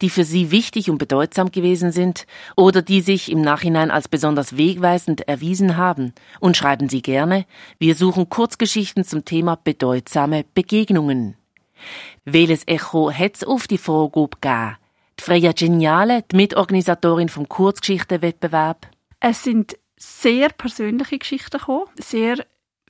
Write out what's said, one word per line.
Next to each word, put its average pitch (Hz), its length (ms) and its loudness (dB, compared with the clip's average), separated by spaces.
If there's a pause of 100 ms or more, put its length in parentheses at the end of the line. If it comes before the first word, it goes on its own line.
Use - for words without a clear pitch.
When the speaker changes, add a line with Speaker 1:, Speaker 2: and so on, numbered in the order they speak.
Speaker 1:
die 185 100 0
für 180 140 2
Sie 165 260 0
wichtig 214 400 0
und 151 80 0
bedeutsam 156 540 0
gewesen 175 400 0
sind 180 340 -2 (300)
oder 185 260 6
die 190 180 2
sich 185 300 0
im 160 120 0
Nachhinein 160 500 2
als 147 160 -2
besonders 147 480 -2
wegweisend 175 720 0
erwiesen 170 480 0
haben? 160 360 -2 (280)
Und 175 160 4
schreiben 139 320 0
Sie 127 120 -2
gerne. 160 460 0 (320)
Wir 160 160 4
suchen 180 340 2
Kurzgeschichten 214 760 -2
zum 151 200 -6
Thema 165 300 0
bedeutsame 143 960 -2
Begegnungen." 151 840 0 (880)
Welches 160 420 2
Echo 156 460 -2
hat's 185 320 -4
auf 262 240 -4
die 190 100 -2
Vorgabe 156 600 -2
gegeben? 113 360 -4 (440)
Die - 20 -14
Freya 170 300 2
Geniale, 170 800 2
die - 20 -6
Mitorganisatorin 175 920 2
vom 147 200 -8
Kurzgeschichtenwettbewerb. 170 1400 -2 (320)
Speaker 2:
Es 233 240 -2
sind 226 340 -2 (180)
sehr 262 520 0
persönliche 247 720 -6
Geschichten - 400 -8
gekommen, 285 280 -4 (140)
sehr 233 440 -2 (460)